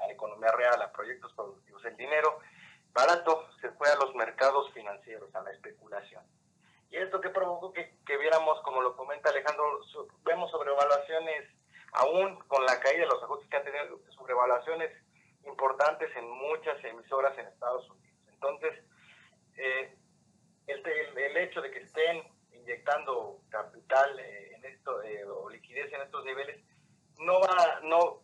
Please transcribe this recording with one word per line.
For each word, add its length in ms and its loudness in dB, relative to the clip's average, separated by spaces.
a 40 -4
la 40 -6
economía 400 -2
real, 300 4
a 100 -6
proyectos 420 -10
productivos. 520 -12
El 100 -10
dinero 440 0
barato 560 4
se 100 -8
fue 180 0
a 60 8
los 200 0
mercados 580 2
financieros, 600 -14
a 60 -6
la 100 -12
especulación. 720 -16
¿Y 80 -10
esto 240 -4
qué 80 -4
provocó? 420 -2
Que, 340 -12
que 120 0
viéramos, 460 2
como 180 0
lo 160 0
comenta 320 -2
Alejandro, 540 0
so-, 140 -12
vemos 260 0
sobrevaluaciones, 960 2
aún 540 2
con 180 4
la 160 4
caída 200 4
de 60 2
los 160 2
ajustes 260 -8
que 80 -2
han 60 -2
tenido, 360 -8
sobrevaluaciones 720 0
importantes 720 0
en 120 -10
muchas 540 -6
emisoras 540 -2
en 100 -10
Estados 420 -6
Unidos. 380 -20
Entonces, 560 -6
eh, 420 -6
el, 180 -8
el, 320 -4
el 200 -2
hecho 240 -2
de 100 -8
que 80 -14
estén 440 -2
inyectando 1000 -4
capital... 720 0
Eh, 360 -16
en 100 -20
esto, 360 -8
eh, 240 -10
o 240 -10
liquidez 420 -12
en 100 -10
estos 220 -10
niveles, 400 -10
no 220 4
va, 420 6
no 420 4